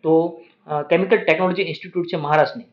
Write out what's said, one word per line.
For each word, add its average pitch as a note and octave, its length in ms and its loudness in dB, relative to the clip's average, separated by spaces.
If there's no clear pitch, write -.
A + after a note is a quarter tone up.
તો, E3 380 2
અ, D3 160 -6
chemical F#3 340 2
technology F3+ 460 0
institute E3+ 440 -6
છે F3 100 -6
મહારાષ્ટ્રની D3 560 0